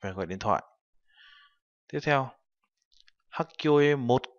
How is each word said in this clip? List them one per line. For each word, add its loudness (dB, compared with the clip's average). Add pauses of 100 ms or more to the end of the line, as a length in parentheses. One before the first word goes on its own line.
về -8
gọi -8
điện -8
thoại. -2 (1200)
Tiếp -6
theo, 0 (1000)
Hakkyoe 2
Mot 2 (180)